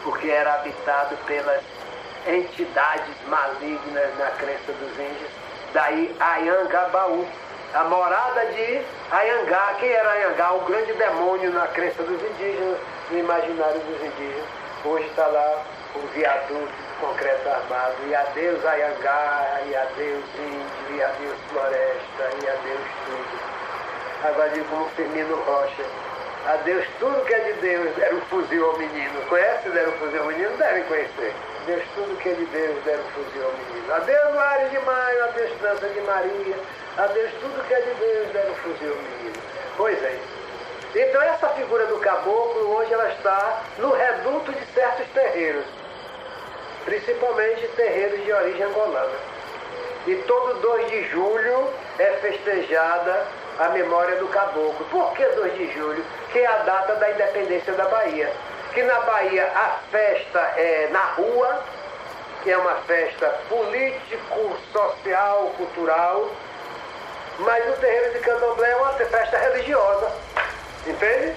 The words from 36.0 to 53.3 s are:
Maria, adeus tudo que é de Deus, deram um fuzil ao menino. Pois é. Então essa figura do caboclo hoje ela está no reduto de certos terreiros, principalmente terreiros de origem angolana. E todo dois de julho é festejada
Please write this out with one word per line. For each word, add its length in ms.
Maria, 540
adeus 340
tudo 260
que 60
é 80
de 120
Deus, 380
deram 200
um 40
fuzil 340
ao 80
menino. 380
Pois 260
é. 160
Então 260
essa 280
figura 380
do 100
caboclo 800
hoje 160
ela 160
está 520
no 120
reduto 600
de 200
certos 340
terreiros, 580
principalmente 920
terreiros 480
de 80
origem 320
angolana. 540
E 80
todo 340
dois 280
de 200
julho 600
é 120
festejada 1040